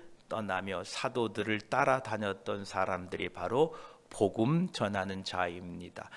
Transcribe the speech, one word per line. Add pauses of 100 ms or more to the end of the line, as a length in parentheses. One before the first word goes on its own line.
(280)
떠나며
사도들을
따라다녔던
사람들이
바로 (360)
복음
전하는
자입니다.